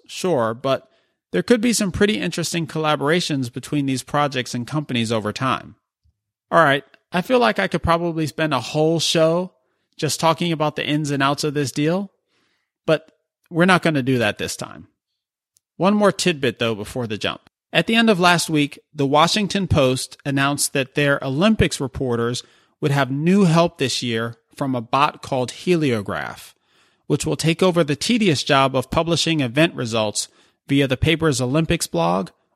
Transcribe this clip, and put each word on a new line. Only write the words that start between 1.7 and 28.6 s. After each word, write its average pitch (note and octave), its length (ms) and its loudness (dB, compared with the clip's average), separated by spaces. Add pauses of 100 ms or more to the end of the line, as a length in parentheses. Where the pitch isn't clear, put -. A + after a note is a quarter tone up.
some F#3+ 200 -2
pretty G#3 280 0
interesting E3 460 -4
collaborations D3+ 840 -2
between C#3 340 -4
these C3 160 -2
projects C3+ 520 -2
and B2 120 -6
companies B2 460 -2
over G#2 200 -2
time. A#2+ 440 -4 (720)
All E3 140 6
right, C#3+ 200 2 (320)
I F3+ 60 0
feel B3+ 160 0
like - 200 2
I F#3+ 80 0
could - 160 -4
probably E3+ 440 0
spend D#3 260 -4
a B2+ 80 0
whole D#3 400 0
show E3+ 540 0 (420)
just - 240 -4
talking E3 320 0
about D3+ 240 -2
the - 100 -4
ins D3 240 -2
and C#3 120 -2
outs C#3+ 220 0
of D3 100 -4
this C#3+ 180 -2
deal, F3 400 -2 (720)
but D#3 260 0 (380)
we're E3+ 160 2
not F#3 160 4
gonna D3+ 220 0
do B2+ 160 0
that G#2 180 0
this - 180 -6
time. - 340 -14 (880)
One G3 160 4
more G#3 180 4
tidbit, C#3 460 -2
though, A#2 160 -2
before A2 320 -8
the G#2 100 -6
jump. - 320 -6 (240)
At E3+ 140 0
the A3+ 80 0
end A3+ 160 4
of F3+ 100 2
last F3 300 2
week, D3 280 0 (140)
the C#3+ 140 0
Washington E3+ 600 2
Post C3+ 600 0
announced C#3 480 -2
that C3+ 200 -4
their C#3+ 300 2
Olympics F3 560 2
reporters A#2+ 640 -4 (400)
would C#3+ 80 0
have C#3 200 0
new F3 340 2
help E3+ 340 2
this B2+ 240 -2
year A#2 340 -4 (180)
from C3+ 200 -4
a A#2+ 80 -2
bot C#3 400 0
called B2+ 300 -2
Heliograph, G#2+ 1000 -2 (540)
which D3 180 0
will D#3 120 -2
take E3 260 0
over F3 200 4
the D3 140 -2
tedious G#3 460 0
job C3+ 340 2